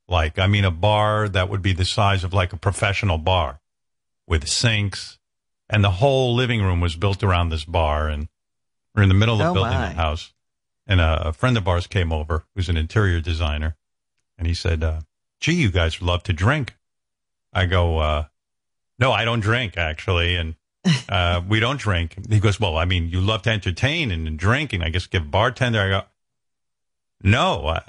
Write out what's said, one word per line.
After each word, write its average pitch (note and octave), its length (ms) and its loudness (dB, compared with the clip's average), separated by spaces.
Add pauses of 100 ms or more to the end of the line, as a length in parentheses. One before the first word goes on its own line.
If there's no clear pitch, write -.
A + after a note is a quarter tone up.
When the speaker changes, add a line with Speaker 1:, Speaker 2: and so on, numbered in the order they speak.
Speaker 1:
Like, D#2+ 300 0
I F#2+ 100 2
mean, G#2 180 4
a F#2 40 2
bar G#2+ 580 0
that F#2+ 200 0
would G2 140 -4
be F#2+ 100 2
the F2+ 140 0
size G2 380 0
of, F#2 100 -6
like, F#2 180 0
a - 60 -12
professional G2 600 0
bar E2 420 0 (680)
with D#2+ 220 -2
sinks. G#2 720 -2 (520)
And G#2+ 140 4
the G2 80 2
whole C3 420 2
living A#2+ 260 2
room F#2 200 2
was E2+ 160 0
built G2 260 -2
around F2 260 2
this D#2+ 160 -4
bar. D#2 440 0
And D2+ 200 -6 (680)
we're G#2 100 4
in G2 40 6
the F#2+ 60 6
middle A2 260 4
of B2+ 60 2
Speaker 2:
Oh, F3 80 0
Speaker 1:
building - 180 0
Speaker 2:
my. A#2 160 0
Speaker 1:
that D2+ 80 -8
house. D#2+ 360 -4 (560)
And F#2+ 120 4
a, D#2+ 280 2
a D#2+ 40 -4
friend B2+ 240 0
of G2 120 -2
ours F2 180 0
came E2+ 260 -2
over D#2+ 320 -4 (100)
who's F2 140 -4
an E2+ 80 0
interior F2 440 0
designer. D#2 560 -4 (600)
And E2 120 -4
he E2 60 0
said, E2 280 -4
uh, D#2+ 200 -2 (360)
"Gee, D#3+ 160 0
you D3+ 160 2
guys E2 320 0
love F2 220 -2
to - 80 -2
drink." A#2 420 0 (800)
I G2 140 0
go, F2 320 2
uh, D2+ 260 0 (760)
"No, B2+ 140 2
I G#2+ 120 0
don't A#2 160 0
drink, A2 380 -2
actually." E2+ 560 0
And D#2+ 220 -4 (520)
uh, F2 400 2
we G#2+ 120 2
don't B2+ 180 0
drink. F2+ 380 -2 (120)
He G#2+ 120 4
goes, G2+ 180 2
"Well, F2 180 0
I D#2+ 100 2
mean, F2+ 220 0
you F2+ 120 -2
love G#2 220 0
to B2 80 0
entertain A#2+ 600 -2
and D#2+ 280 -6
drink A#2+ 340 0
and F#2 100 -4
I D#2+ 60 -2
guess E2+ 180 -4
give D2+ 240 -2
bartender." A#2 500 0
I G2 80 0
go, F#2+ 140 0 (1200)
"No, A#2+ 440 2
I, E2 220 -2